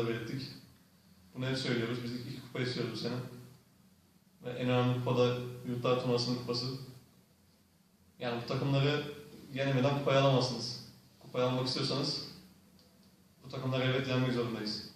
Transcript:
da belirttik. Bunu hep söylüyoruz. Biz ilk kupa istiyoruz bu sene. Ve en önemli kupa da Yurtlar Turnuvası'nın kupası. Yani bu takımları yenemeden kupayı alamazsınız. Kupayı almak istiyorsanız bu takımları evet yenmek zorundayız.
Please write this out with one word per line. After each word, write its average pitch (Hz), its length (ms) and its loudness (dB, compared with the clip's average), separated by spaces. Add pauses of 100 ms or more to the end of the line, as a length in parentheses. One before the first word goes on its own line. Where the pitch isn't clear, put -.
da 117 40 -2
belirttik. 117 340 -4 (920)
Bunu 131 120 -4
hep 131 120 0
söylüyoruz. 123 460 0
Biz 120 80 -6
ilk - 340 -8
kupa - 140 -6
istiyoruz 120 320 -2
bu - 40 -6
sene. 120 180 -4 (1300)
Ve 127 60 -6
en 123 180 -2
önemli 123 260 6
kupa 123 240 0
da 123 180 6 (320)
Yurtlar 123 320 2
Turnuvası'nın 123 380 2
kupası. 120 280 -2 (1500)
Yani 120 240 -4
bu - 40 -10
takımları 139 580 2 (500)
yenemeden 135 440 2
kupayı 135 200 4
alamazsınız. - 640 2 (360)
Kupayı 127 260 -2
almak 127 200 2
istiyorsanız - 640 -2 (1160)
bu 131 40 -18
takımları 131 340 0
evet 127 260 2
yenmek 127 240 2
zorundayız. 110 640 -4